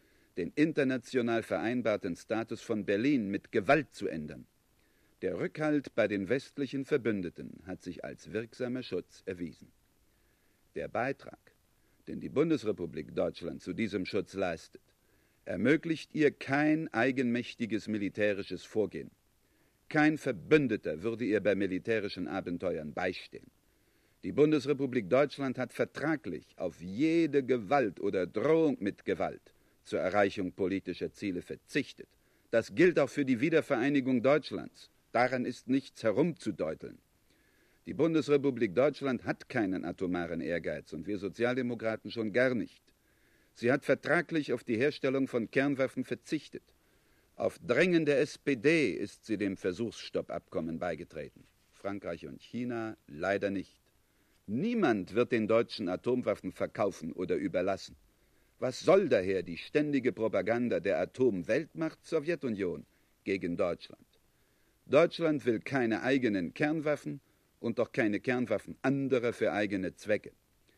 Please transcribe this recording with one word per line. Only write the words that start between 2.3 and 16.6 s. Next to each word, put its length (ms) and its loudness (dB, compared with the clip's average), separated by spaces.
von 240 -2
Berlin 440 2
mit 220 -6
Gewalt 420 2
zu 140 -6
ändern. 380 -8
Der 180 -4
Rückhalt 560 -2
bei 120 4
den 200 0
westlichen 560 -4
Verbündeten 800 -2
hat 160 -10
sich 220 -10
als 300 -12
wirksamer 500 -4
Schutz 420 -8
erwiesen. 460 -8
Der 140 -6
Beitrag, 500 -4
den 120 -8
die 100 -10
Bundesrepublik 840 -2
Deutschland 460 -4
zu 120 -6
diesem 320 -2
Schutz 280 -4
leistet, 480 -4
ermöglicht 680 0
ihr 180 4
kein 640 0